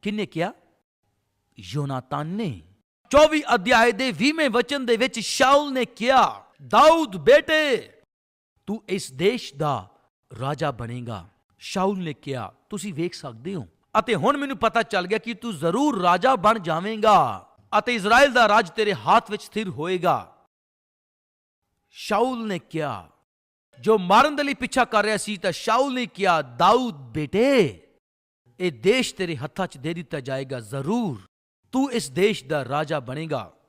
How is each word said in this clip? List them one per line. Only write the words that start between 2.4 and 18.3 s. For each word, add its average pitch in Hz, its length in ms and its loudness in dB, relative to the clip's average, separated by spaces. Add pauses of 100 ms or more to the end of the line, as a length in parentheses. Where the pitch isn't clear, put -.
ਚੌਵੀ 302 340 4 (120)
ਅਧਿਆਏ 233 360 4
ਦੇ 240 200 -2
ਵੀਹਵੇਂ 277 380 0
ਵਚਨ 247 360 -2
ਦੇ 233 120 2
ਵਿੱਚ 240 220 -2
ਸ਼ਾਉਲ 277 540 2
ਨੇ 254 120 -2
ਕਿਹਾ, 202 580 0 (240)
"ਦਾਊਦ 277 500 4
ਬੇਟੇ, 277 720 2 (760)
ਤੂੰ 214 220 -8
ਇਸ 185 220 -6
ਦੇਸ਼ 185 440 -2
ਦਾ 139 340 -4 (500)
ਰਾਜਾ 143 320 -4
ਬਣੇਗਾ।" 117 580 -12 (300)
ਸ਼ਾਉਲ 190 400 -4
ਨੇ 165 140 -6
ਕਿਹਾ, 123 400 -10 (160)
ਤੁਸੀਂ 196 240 -10
ਵੇਖ 170 200 -6
ਸਕਦੇ 135 420 -12
ਹੋ। 123 120 -10 (320)
ਅਤੇ 233 160 -2
ਹੁਣ 214 220 0
ਮੈਨੂੰ 277 200 -6
ਪਤਾ 226 260 0
ਚੱਲ 180 240 -4
ਗਿਆ 208 100 -2
ਕਿ 226 160 -8
ਤੂੰ 233 200 -10
ਜ਼ਰੂਰ 185 480 0
ਰਾਜਾ 180 340 4
ਬਣ 214 240 2
ਜਾਵੇਂਗਾ 175 880 0 (300)
ਅਤੇ 240 180 0
ਇਜ਼ਰਾਈਲ 233 360 4